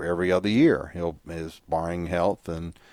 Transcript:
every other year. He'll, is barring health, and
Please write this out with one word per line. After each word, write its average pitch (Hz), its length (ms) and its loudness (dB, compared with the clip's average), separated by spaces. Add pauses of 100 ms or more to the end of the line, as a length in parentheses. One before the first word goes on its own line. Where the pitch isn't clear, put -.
every 87 300 2
other 92 160 2
year. 107 440 4
He'll, 85 220 -4 (140)
is 82 400 -10
barring 85 380 -2
health, 87 420 -2
and 82 240 -6 (200)